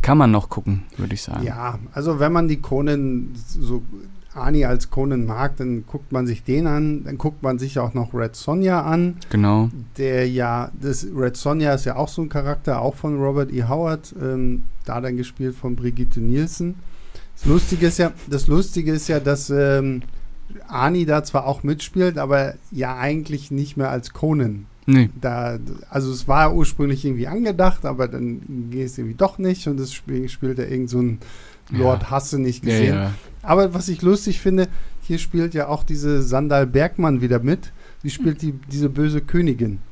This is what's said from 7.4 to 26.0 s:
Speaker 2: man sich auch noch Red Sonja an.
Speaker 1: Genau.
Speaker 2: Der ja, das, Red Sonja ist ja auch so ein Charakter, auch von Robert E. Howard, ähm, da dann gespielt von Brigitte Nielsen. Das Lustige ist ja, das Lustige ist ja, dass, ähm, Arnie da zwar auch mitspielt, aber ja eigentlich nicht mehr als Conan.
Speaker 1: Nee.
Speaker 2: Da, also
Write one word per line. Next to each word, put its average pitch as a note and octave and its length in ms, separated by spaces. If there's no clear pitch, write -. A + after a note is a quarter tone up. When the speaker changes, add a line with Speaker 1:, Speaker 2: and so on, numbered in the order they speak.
Speaker 2:
man C3 160
sich C3+ 220
auch A#2+ 140
noch B2 200
Red A#2 220
Sonja F3+ 460
an. E3+ 340
Speaker 1:
Genau. G#2+ 400
Speaker 2:
Der C3 300
ja, A#2+ 420
das, C#3 360
Red B2+ 220
Sonja D3 360
ist C3+ 120
ja B2 100
auch C#3 140
so - 140
ein D3+ 60
Charakter, C#3 520
auch C3 140
von D3 220
Robert C#3 360
E. B2 160
Howard, D#3+ 520
ähm, B2+ 420
da A#2+ 140
dann B2+ 180
gespielt B2+ 380
von B2+ 220
Brigitte A#2+ 420
Nielsen. E3 560
Das - 80
Lustige E3+ 420
ist E3 120
ja, E3+ 120
das C#3+ 200
Lustige D#3 440
ist D3+ 160
ja, D#3 140
dass, C#3+ 300
ähm, C#3 500
Arnie D#3+ 380
da D3 180
zwar C#3 220
auch C#3 180
mitspielt, D#3 540
aber C#3 380
ja B2+ 260
eigentlich D3 540
nicht C#3+ 260
mehr C3+ 120
als B2+ 240
Conan. B2 520
Speaker 1:
Nee. C3 240
Speaker 2:
Da, A#2+ 380
also C3+ 220